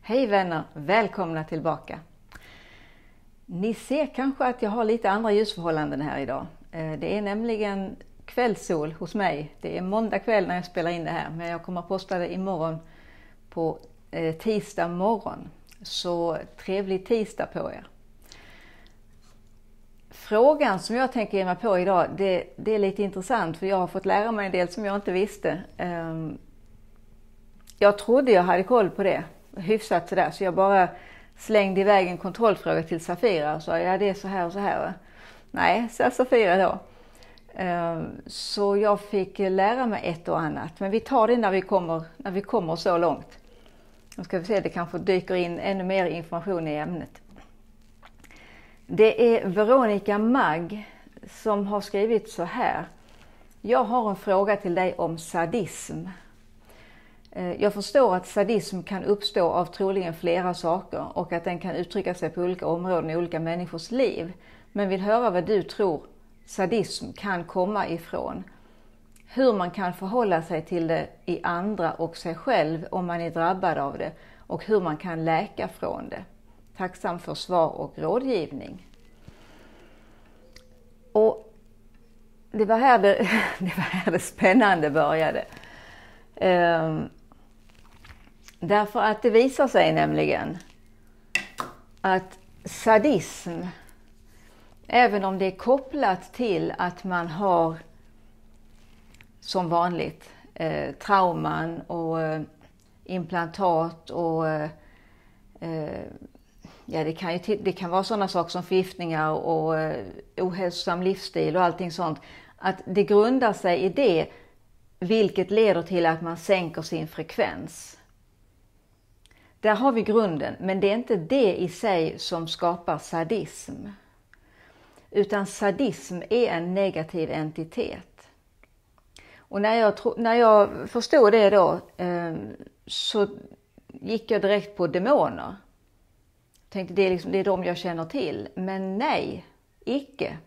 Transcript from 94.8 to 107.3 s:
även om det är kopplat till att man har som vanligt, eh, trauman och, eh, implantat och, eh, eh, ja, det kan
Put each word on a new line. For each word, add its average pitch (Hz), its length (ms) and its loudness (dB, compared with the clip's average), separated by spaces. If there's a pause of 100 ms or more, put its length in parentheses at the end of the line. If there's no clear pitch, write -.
även 208 380 4
om 190 120 -2
det 190 80 0
är 185 120 -4
kopplat 254 760 0
till 170 440 -2
att 180 260 -6
man 180 240 -4
har 170 480 2 (1600)
som 180 300 -2
vanligt, 170 600 0 (240)
eh, 147 420 -4
trauman 165 840 0
och, 165 400 -4
eh, 156 200 -2 (640)
implantat 170 1080 -2
och, 165 380 -2
eh, 156 220 -2 (920)
eh, 160 460 -8 (800)
ja, 160 180 -4
det 160 100 -4
kan 170 200 -6